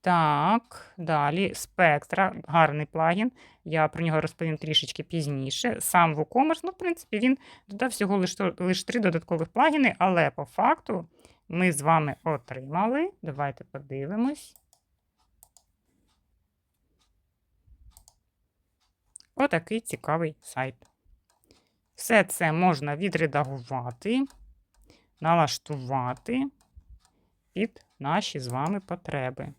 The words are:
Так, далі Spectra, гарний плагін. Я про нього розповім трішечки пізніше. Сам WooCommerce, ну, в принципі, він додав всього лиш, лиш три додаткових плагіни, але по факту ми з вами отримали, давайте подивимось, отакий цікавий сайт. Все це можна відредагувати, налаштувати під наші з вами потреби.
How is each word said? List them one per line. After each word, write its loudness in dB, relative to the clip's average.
Так, 2
далі 0
Spectra, 2
гарний 4
плагін. 0
Я 2
про -4
нього 2
розповім -4
трішечки -4
пізніше. -4
Сам 4
WooCommerce, 0
ну, -4
в -14
принципі, -6
він 2
додав -4
всього 0
лиш, -2
лиш -2
три -4
додаткових -2
плагіни, 2
але 4
по -8
факту 0
ми 2
з -4
вами 2
отримали, -2
давайте -6
подивимось, -6
отакий -2
цікавий -4
сайт. -8
Все 2
це -2
можна 0
відредагувати, -2
налаштувати 0
під -6
наші -2
з -8
вами -2
потреби. -8